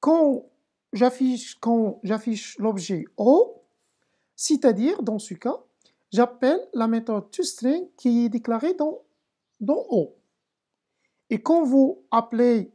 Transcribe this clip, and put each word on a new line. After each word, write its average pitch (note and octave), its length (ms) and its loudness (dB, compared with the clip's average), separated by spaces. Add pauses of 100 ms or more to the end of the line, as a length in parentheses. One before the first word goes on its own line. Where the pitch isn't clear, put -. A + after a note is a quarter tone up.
quand D4+ 440 2 (480)
j'affiche, B3 640 -2
quand A3+ 480 -2
j'affiche G#3+ 560 -6
l'objet G3 460 -4 (120)
O, C#4+ 460 2 (720)
c'est-à-dire, C4+ 640 0
dans A3 160 -4
ce - 160 -12
cas, B3+ 300 -8 (480)
j'appelle B3+ 480 0 (140)
la A3+ 140 -2
méthode A3+ 440 -4
toString E4 640 -4
qui A#3+ 300 2
est A#3 40 0
déclarée A#3 460 -4
dans, D#4 240 -4 (600)
dans B3+ 280 -2
O. F3 260 -2 (1160)
Et A3 100 -4
quand E4 220 2
vous C4+ 480 2
appelez A3+ 640 2